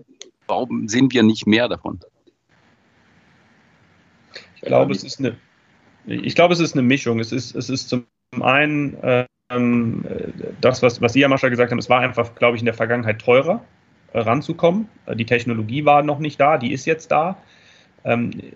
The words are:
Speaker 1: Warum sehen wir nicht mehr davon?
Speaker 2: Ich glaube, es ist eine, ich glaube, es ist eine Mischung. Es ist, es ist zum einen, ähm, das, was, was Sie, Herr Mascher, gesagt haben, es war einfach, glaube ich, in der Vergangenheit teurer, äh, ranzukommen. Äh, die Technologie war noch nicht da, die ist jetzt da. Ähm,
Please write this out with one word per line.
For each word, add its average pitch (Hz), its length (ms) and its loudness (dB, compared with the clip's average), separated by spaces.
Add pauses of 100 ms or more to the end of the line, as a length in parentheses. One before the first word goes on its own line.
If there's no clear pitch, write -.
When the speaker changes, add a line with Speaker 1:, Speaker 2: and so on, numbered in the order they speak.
(460)
Speaker 1:
Warum 117 420 -4
sehen 123 240 2
wir 120 100 4
nicht 110 240 2
mehr 113 220 4
davon? - 320 -8 (2500)
Speaker 2:
Ich - 60 -20
glaube, 135 300 2
es 196 120 -8
ist - 160 -12
eine, 120 160 -4 (680)
ich 117 280 -6
glaube, 175 200 4
es 170 60 -2
ist 160 140 -2
eine 139 80 2
Mischung. 120 380 0
Es 110 100 -6
ist, 131 240 -8
es 127 160 -8
ist 131 200 -6
zum 123 160 -4 (340)
einen, 147 560 0 (540)
ähm, 120 540 0 (560)
das, 123 220 2
was, 120 180 2
was 113 120 2
Sie, 131 80 4
Herr 143 80 6
Mascher, 135 220 2
gesagt 120 200 2
haben, 120 80 -2
es 117 120 -4
war 127 100 4
einfach, 117 340 -2
glaube 120 220 2
ich, 110 60 -6
in 117 40 0
der 113 80 0
Vergangenheit 113 460 -2
teurer, 175 420 2 (500)
äh, 117 80 -2
ranzukommen. 160 680 0 (160)
Äh, - 100 -8
die 113 120 -4
Technologie 120 580 -2
war 147 180 6
noch 147 160 -2
nicht 151 220 -4
da, 147 180 4
die 120 140 -2
ist - 140 -6
jetzt 160 240 -4
da. 156 260 0 (680)
Ähm, 120 260 -2 (260)